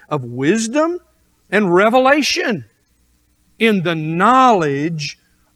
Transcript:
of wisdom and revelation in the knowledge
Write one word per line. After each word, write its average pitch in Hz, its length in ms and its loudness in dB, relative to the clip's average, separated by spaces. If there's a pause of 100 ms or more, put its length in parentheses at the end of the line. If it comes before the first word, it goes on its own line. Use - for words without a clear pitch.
of 143 140 -6
wisdom 226 760 -2 (540)
and 190 200 0
revelation 254 920 2 (960)
in 214 240 0
the 170 100 -2
knowledge 165 1300 0 (360)